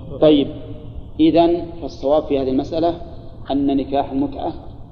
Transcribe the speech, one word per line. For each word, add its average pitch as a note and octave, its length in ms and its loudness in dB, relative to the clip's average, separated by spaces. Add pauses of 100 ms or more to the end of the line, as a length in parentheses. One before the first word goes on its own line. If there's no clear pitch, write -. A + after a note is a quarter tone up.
(220)
طيب، D3 260 6 (720)
إذن E3+ 460 6 (160)
فالصواب C#3+ 420 0
في C#3+ 160 0
هذه B2+ 100 0
المسألة D#3+ 440 0 (580)
أن C#3 260 2
نكاح C3+ 340 -2
المتعة C#3 420 -4 (380)